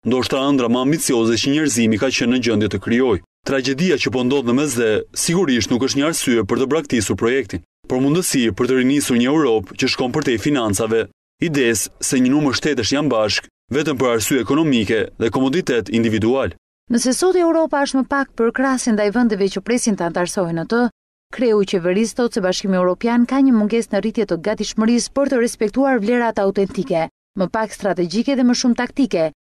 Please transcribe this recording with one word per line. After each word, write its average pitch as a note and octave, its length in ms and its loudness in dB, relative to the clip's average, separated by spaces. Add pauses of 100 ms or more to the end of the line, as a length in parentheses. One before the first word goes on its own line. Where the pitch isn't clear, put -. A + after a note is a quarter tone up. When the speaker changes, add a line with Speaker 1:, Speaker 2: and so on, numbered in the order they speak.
Speaker 1:
ndoshta B2+ 420 -2
ëndra B2+ 220 2
më B2 140 2
ambicioze A#2+ 560 0
që C#3 120 -2
njerëzimi A#2 480 0
ka C3+ 140 0
qenë B2 180 0
në B2+ 120 0
gjendje G#2+ 280 0
të G2+ 120 -4
krijojë. A#2 380 0 (220)
Tragjedia C#3 560 0
që C#3 120 -2
po B2+ 120 0
ndodh B2+ 240 0
në A#2+ 100 2
mesdhe A#2+ 300 0 (240)
sigurisht D#3 580 0
nuk B2+ 140 0
është C3 140 -2
një C#3+ 100 2
arsye A#2+ 400 0
për A#2 100 0
të C3 140 2
braktisur B2 480 -2
projektin, A#2 400 -2 (260)
por B2+ 140 0
mundësi C#3 560 2
për B2 100 0
të B2+ 120 2
rinisur C3 420 2
një B2 80 2
Europë B2 480 0
që B2+ 160 0
shkon B2+ 220 -2
përtej C3+ 260 0
financave, A2+ 600 0 (400)
ides C3+ 480 0 (120)
se - 160 -2
një B2+ 160 4
numër C#3+ 240 2
shtetësh C3+ 400 -2
janë D3 160 0
bashk G#2+ 360 0 (240)
vetëm D3+ 280 0
për B2 140 2
arsye A#2+ 260 0
ekonomike A#2 580 2 (220)
dhe A2+ 140 0
komoditet C3 540 0
individual." A2+ 680 0 (320)
Speaker 2:
Nëse A#3+ 240 0
sot F4+ 220 2
Europa E4 500 2
është C4+ 140 -4
më B3+ 100 0
pak C#4 180 -2 (100)
për A#3 200 2
krahas C4 320 0
ndaj G#3 240 2
vendeve A3 400 2
që F#3 80 -4
presin A#3 360 0
të F3 120 -4
antarësohen F3 480 -2
në E3 120 -4
të, A#3 120 2 (520)
kreu A3 280 2
i F#3+ 60 0
qeverisë F#3+ 500 0
thot A#3+ 180 -2
se G#3+ 80 -2
Bashkimi F#3 360 0
Evropian A#3 500 2
ka C4+ 140 2
një C4+ 120 6
mungesë A3 380 0
në G3 100 0
rritje A3 260 -2
të E3+ 80 0 (100)
gatishmërisë A3 680 0
për C#4 160 0
të B3+ 100 2
respektuar A#3+ 600 0
vlerat A3+ 400 0
autentike, F#3+ 640 -2 (320)
më F#3 160 0
pak A3 200 -2
strategjike G3 600 -2
dhe B3+ 100 2
më A#3+ 140 4
shumë A#3+ 200 0
taktike A3 440 0 (160)